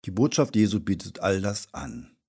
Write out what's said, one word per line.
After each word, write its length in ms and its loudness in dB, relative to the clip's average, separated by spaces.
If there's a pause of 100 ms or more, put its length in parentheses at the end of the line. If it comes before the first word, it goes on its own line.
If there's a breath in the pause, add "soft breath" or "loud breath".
Die 40 -6
Botschaft 460 2
Jesu 240 4
bietet 400 -4
all 220 2
das 320 -4
an. 420 -12 (120)